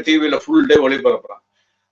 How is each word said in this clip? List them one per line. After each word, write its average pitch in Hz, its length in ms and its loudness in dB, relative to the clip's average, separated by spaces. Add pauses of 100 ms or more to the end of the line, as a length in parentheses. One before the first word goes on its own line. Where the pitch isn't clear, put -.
டி 156 160 0
வில 147 180 -2
ஃபுல் 151 280 0
டே 147 100 4
ஒளிபரப்புறான். 131 680 -2 (500)